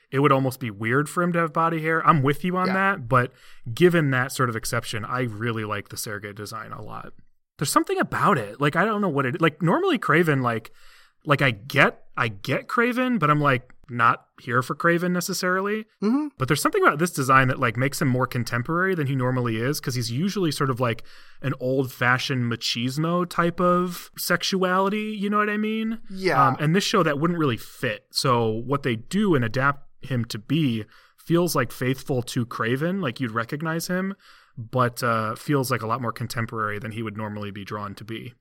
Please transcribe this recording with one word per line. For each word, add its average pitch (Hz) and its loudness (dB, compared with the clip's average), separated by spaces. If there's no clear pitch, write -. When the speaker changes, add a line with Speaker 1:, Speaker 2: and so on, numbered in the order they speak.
Speaker 1:
it 135 0
would 143 6
almost 135 2
be 120 -4
weird 113 0
for 180 -2
him 175 2
to 170 0
have 165 0
body 165 0
hair. 160 0
I'm 156 6
with 143 2
you 180 0
on 185 0
Speaker 2:
Yeah. 190 -2
Speaker 1:
that, 190 0
but 123 4
given 165 4
that 131 0
sort 127 0
of 113 -2
exception, 113 -4
I 127 -4
really 110 -4
like 101 -6
the 110 -14
Sergei 104 -8
design 110 -10
a 110 -12
lot. 110 -12
There's 147 -2
something 330 2
about 165 2
it. 107 -8
Like, 143 2
I 175 2
don't 208 0
know 196 2
what 139 0
it, 135 -2
like, - 2
normally 285 2
Craven, 156 4
like, 117 -2
like, 143 4
I 139 4
get, 139 0
I 123 0
get 113 -4
Craven, 247 0
but 151 4
I'm, 147 4
like, 135 2
not 120 2
here 123 0
for 156 -4
Craven 170 2
necessarily. 190 -2
Speaker 2:
Mm-hmm. 269 2
Speaker 1:
But 131 -2
there's 151 2
something 370 2
about 190 4
this 175 0
design 131 4
that, 139 -2
like, 117 0
makes 135 -2
him 143 2
more 127 2
contemporary 160 -2
than 151 -2
he 139 -2
normally 123 0
is, 135 -2
'cause 127 -6
he's 117 -4
usually 175 0
sort 139 0
of, 117 -2
like, 117 -2
an 135 -2
old-fashioned 127 0
machismo 156 -2
type 175 -2
of 180 0
sexuality, 196 0
you 202 -2
know 208 2
what 208 2
I 208 -2
mean? 220 -2
Speaker 2:
Yeah. 170 4
Speaker 1:
Um, 131 0
and 156 4
this 196 4
show, 196 4
that 151 2
wouldn't 170 0
really 139 2
fit. - -6
So 120 2
what 120 -2
they 123 0
do 185 2
and 123 4
adapt 135 0
him 127 -2
to 113 -10
be 123 0
feels, 170 0
like, 135 0
faithful 131 -2
to 117 -2
Craven, 135 -2
like, 127 -4
you'd 117 -4
recognize 156 -4
him, 190 -4
but, 120 -2
uh, 113 0
feels, 135 0
like, 113 0
a 110 -6
lot 117 -2
more 113 -2
contemporary 110 -4
than 110 -10
he 113 -8
would 104 -6
normally 104 -8
be 98 -12
drawn 101 -8
to - -16
be. 117 -12